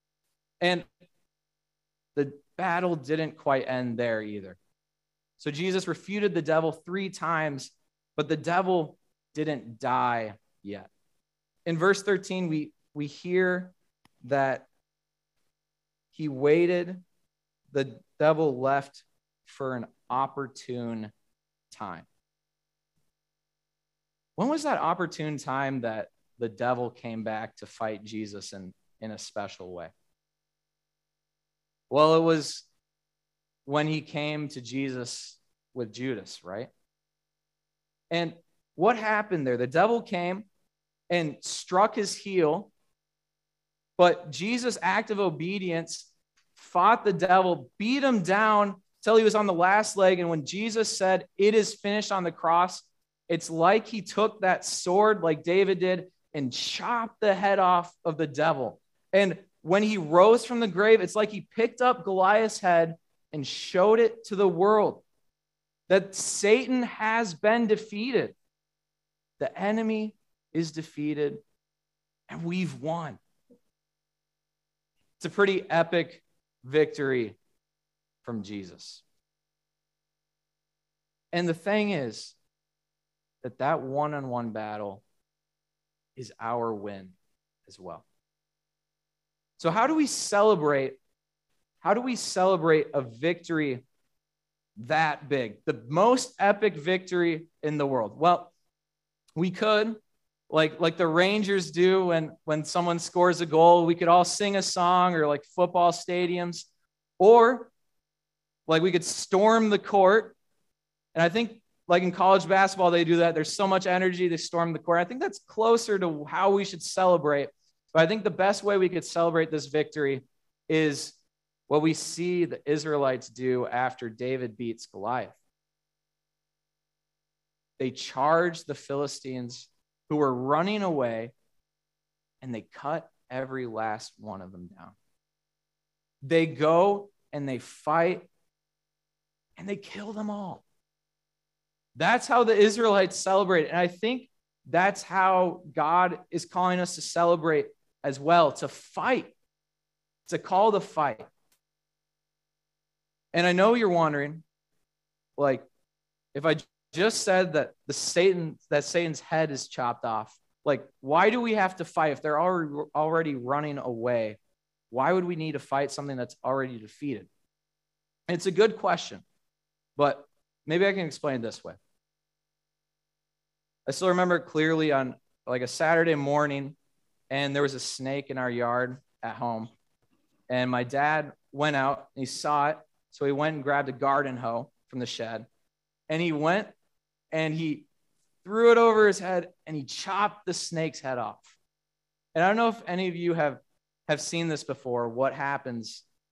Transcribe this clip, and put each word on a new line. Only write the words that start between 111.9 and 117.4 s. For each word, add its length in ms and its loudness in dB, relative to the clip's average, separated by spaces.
in 80 0
college 360 4
basketball, 440 4
they 120 4
do 140 4
that. 180 2
There's 180 -2
so 140 0
much 200 2
energy, 400 0
they 100 -2
storm 360 -2
the 60 -6
court. 200 2
I 60 2
think 160 -8
that's 180 -4
closer 600 0
to 260 -4
how 260 0
we 140 2
should 180 -12
celebrate. 680 2